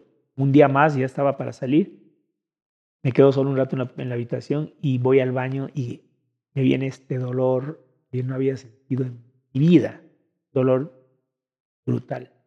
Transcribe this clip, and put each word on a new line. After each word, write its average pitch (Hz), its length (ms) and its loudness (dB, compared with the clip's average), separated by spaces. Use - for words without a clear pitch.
un 135 160 0
día 143 160 8
más 143 280 2
ya 131 100 -2
estaba 135 320 -2
para 120 160 -10
salir. 143 520 -2
Me 131 120 -2
quedo 139 180 6
solo 139 180 0
un 135 60 -2
rato 131 220 -2
en - 20 -4
la, 127 180 -6
en 131 120 -8
la 120 60 -6
habitación 123 680 -6
y 131 160 0
voy 131 240 4
al 127 100 -2
baño 131 420 -6
y 120 280 -8
me 135 80 -2
viene 131 260 2
este 131 300 -10
dolor 127 640 -4
que 127 120 -6
no 131 120 -6
había 135 220 -2
sentido - 480 -8
en 120 140 -14
mi 131 60 -2
vida. 156 420 4
Dolor 131 400 0
brutal. 123 480 -8